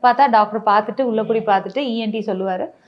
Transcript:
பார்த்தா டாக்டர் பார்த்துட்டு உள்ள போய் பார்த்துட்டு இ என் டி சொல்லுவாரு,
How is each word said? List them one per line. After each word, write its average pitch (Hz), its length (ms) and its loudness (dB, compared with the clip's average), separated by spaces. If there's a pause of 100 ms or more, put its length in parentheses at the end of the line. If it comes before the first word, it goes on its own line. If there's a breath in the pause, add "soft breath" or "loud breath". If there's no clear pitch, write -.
பார்த்தா 247 280 4
டாக்டர் 214 340 2
பார்த்துட்டு 214 380 0
உள்ள 220 200 -2
போய் 220 280 -2
பார்த்துட்டு 196 340 0
இ 240 140 -4
என் 220 160 -4
டி 226 60 -4
சொல்லுவாரு, 190 440 -4 (240 soft breath)